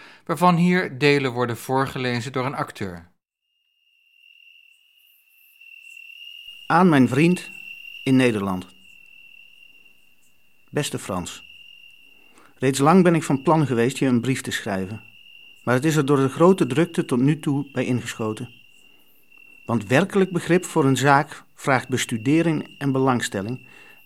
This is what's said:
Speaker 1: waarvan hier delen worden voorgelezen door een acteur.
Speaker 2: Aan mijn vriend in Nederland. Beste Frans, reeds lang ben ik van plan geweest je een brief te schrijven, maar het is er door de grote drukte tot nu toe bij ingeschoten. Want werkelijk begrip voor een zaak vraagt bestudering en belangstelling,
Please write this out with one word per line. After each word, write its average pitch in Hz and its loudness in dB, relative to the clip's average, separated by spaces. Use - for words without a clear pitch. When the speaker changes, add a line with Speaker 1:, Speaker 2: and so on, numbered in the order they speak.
Speaker 1:
waarvan 175 2
hier 175 2
delen 139 2
worden 120 -4
voorgelezen 131 -4
door 127 -4
een 131 -6
acteur. 90 -10
Speaker 2:
Aan 175 6
mijn 135 6
vriend 160 0
in 135 0
Nederland. 98 0
Beste 135 -6
Frans, - -8
reeds 135 0
lang 165 6
ben 175 4
ik 160 -2
van 135 -2
plan 160 2
geweest 120 0
je - -2
een 123 2
brief 127 -2
te 107 -10
schrijven, 98 -6
maar 120 2
het 127 0
is 160 2
er 151 2
door 143 2
de 135 2
grote 175 4
drukte 160 -2
tot 127 0
nu 151 2
toe 143 -4
bij 127 -4
ingeschoten. 113 -6
Want 107 -4
werkelijk 185 2
begrip 175 0
voor 156 0
een 135 2
zaak 143 2
vraagt - -2
bestudering 139 -2
en 139 -4
belangstelling, 127 -2